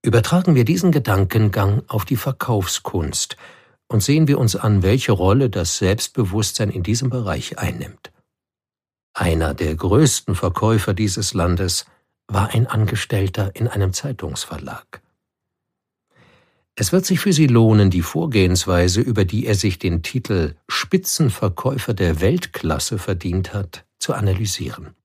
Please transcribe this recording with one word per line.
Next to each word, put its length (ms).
Übertragen 520
wir 100
diesen 280
Gedankengang 960
auf 160
die 120
Verkaufskunst 1200
und 140
sehen 260
wir 100
uns 160
an, 280
welche 300
Rolle 380
das 280
Selbstbewusstsein 920
in 120
diesem 280
Bereich 480
einnimmt. 540
Einer 400
der 200
größten 600
Verkäufer 600
dieses 400
Landes 520
war 220
ein 160
Angestellter 920
in 100
einem 260
Zeitungsverlag. 1120
Es 120
wird 120
sich 140
für 140
Sie 160
lohnen, 420
die 120
Vorgehensweise, 1000
über 240
die 220
er 100
sich 240
den 240
Titel 500
Spitzenverkäufer 1200
der 280
Weltklasse 800
verdient 540
hat, 320
zu 140
analysieren. 840